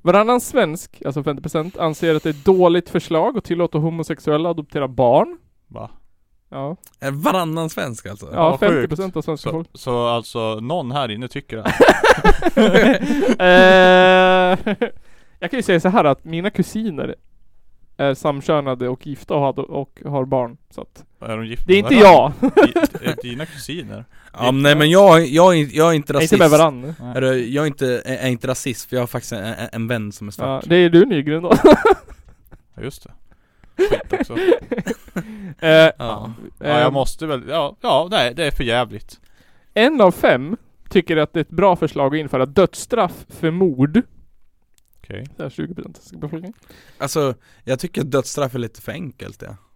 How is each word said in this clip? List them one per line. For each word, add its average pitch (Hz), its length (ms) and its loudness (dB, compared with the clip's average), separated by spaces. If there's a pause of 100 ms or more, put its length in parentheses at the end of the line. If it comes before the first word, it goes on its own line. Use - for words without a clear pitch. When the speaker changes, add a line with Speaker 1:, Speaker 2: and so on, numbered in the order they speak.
Speaker 1:
Varannan 214 400 2
svensk, 180 640 -4
alltså 143 180 -6
femtio 143 180 -6
procent, 160 360 -8
anser 160 380 -2
att 151 80 -4
det 165 60 -2
är 151 40 -4
ett 143 120 -10
dåligt 175 440 2
förslag 185 480 -2
att - 60 -8
tillåta 170 340 -4
homosexuella 160 720 -4
att 170 60 -4
adoptera 147 320 -8
barn. 135 500 2 (300)
Speaker 2:
Va? 113 240 -18 (580)
Speaker 1:
Ja. 139 260 -10 (240)
Speaker 3:
Är 139 120 -6
varannan 165 580 -4
svensk 135 360 -10
alltså? 101 200 -16
Speaker 1:
Ja, 71 60 -18 (200)
Speaker 2:
Ja, 135 60 -4
Speaker 1:
femtio 143 300 0
procent 175 200 -6
Speaker 2:
sjukt. 180 100 -10
Speaker 1:
av 151 40 -6
svenska 147 280 -8
Speaker 2:
Så, - 60 -6
Speaker 1:
folk. 165 180 -10
Speaker 2:
så 120 340 -4
alltså, 113 520 -6
någon 131 320 -6
här 131 200 -6
inne 120 160 -10
tycker 123 300 -14
det? - 180 -4
Speaker 1:
<laughs> 269 1600 2
Eh, 185 1400 4 (340)
<laughs> - 300 -20
jag 170 120 -8
kan 262 80 -2
ju - 40 -4
säga 185 160 2
så 185 100 0
här 190 160 2
att 139 200 0
mina 170 240 -6
kusiner 208 680 -6 (840)
är 139 160 -2
samkönade 135 760 -4
och 131 180 -10
gifta - 260 -10
och 147 80 0
har, 135 180 -2 (120)
och 143 340 -10
har 139 200 -4
barn, 127 320 -4 (120)
så - 120 -18
att - 240 -20 (140)
Speaker 2:
Är 113 180 -10
de 113 80 -10
gifta 113 220 -6
Speaker 1:
det 185 120 4
är 208 40 0
Speaker 2:
med 226 80 -2
Speaker 1:
inte 226 140 8
Speaker 2:
varann? 147 360 8
Speaker 1:
jag. - 280 4
<laughs> - 340 -2
Speaker 2:
I, - 60 -10
är 151 120 -6
dina 127 240 -12
kusiner? 131 600 -14 (280)
Speaker 3:
Ja, 120 180 0
men 135 100 0
nej, 147 140 6
men 151 140 4
jag, 170 380 8
jag, 170 280 6
jag 151 340 2
är 170 40 2
inte 147 200 -4
Speaker 1:
Nej, 143 40 0
Speaker 3:
rasist. 160 160 2
Speaker 1:
inte 202 100 4
med 151 80 6
varann. 151 300 4 (180)
Speaker 2:
Nej. 123 180 -10
Speaker 3:
Är 131 40 -2
det, 131 180 0
jag 131 240 -4
är 156 40 -2
inte, 127 380 -4
är, 127 120 -8
är 123 120 -6
inte 123 180 -6
rasist, 127 420 -8
för 123 60 -8
jag 127 60 -2
har 120 60 -4
faktiskt - 260 -10
en, 98 120 -10
en, 113 260 -10
en 113 160 -8
vän 110 240 -6
som 104 160 -16
är 104 40 -14
svart. 135 320 -8
Speaker 1:
Ja, - 60 -14
det 170 60 4
är 175 140 6
du, 170 160 8
Nygren, 156 380 -4
då. 180 160 2
<laughs> - 40 -2 (1120)
Speaker 2:
Ja, 110 80 -18
just - 200 -16
det. - 80 -20 (800)
Skit - 300 -4
också. - 220 -6
Speaker 1:
<laughs> 381 60 0 (1120)
Eh, 165 100 0
Speaker 3:
Ja. 160 280 6
Speaker 2:
Ja. 110 340 -10 (300)
Speaker 1:
eh, 147 80 -6
Speaker 2:
Ja, 147 100 2
jag 131 140 2
måste 139 340 -4
väl, 135 220 -6
ja, 147 320 -6
ja, 170 300 0
nej, 127 240 -2
det 165 120 -4
är 135 40 -4
för - 120 -6
jävligt. 117 560 -6 (540)
Speaker 1:
En 254 280 2
av 180 100 6
fem 160 460 0 (320)
tycker 170 280 0
att 151 160 -2
det 170 60 -4
är - 20 -2
ett - 80 -6
bra 175 260 2
förslag 143 400 -4
att 160 40 -4
införa 131 260 -2
dödsstraff 185 840 -2
för 160 220 -6
mord. 160 500 0 (1000)
Speaker 2:
Okej. 104 220 -16 (120)
Speaker 1:
Det - 60 -12
är 139 60 -10
tjugo 165 240 -10
procent - 280 -16 (120)
av 165 60 -20
befolkningen. 160 340 -14 (440)
Speaker 3:
Alltså, 139 360 -4 (300)
jag 131 160 -6
tycker - 220 -6
att 120 100 -6
dödsstraff 135 440 -4
är 127 40 -6
lite 113 220 -10
för 117 100 -14
enkelt, - 500 -16
ja. 64 140 -18 (200)